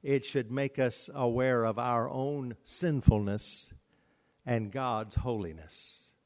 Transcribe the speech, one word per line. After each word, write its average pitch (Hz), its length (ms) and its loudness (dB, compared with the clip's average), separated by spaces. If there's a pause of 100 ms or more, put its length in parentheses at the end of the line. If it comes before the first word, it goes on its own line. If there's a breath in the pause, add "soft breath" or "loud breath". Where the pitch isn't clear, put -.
it 139 220 0
should 117 260 -4
make 135 280 -4
us 127 360 -2
aware 123 500 2
of 110 140 0
our 120 300 0
own 131 560 -4
sinfulness 107 1080 2 (720 soft breath)
and 113 260 0
God's 113 440 -2
holiness. 87 920 -6 (200)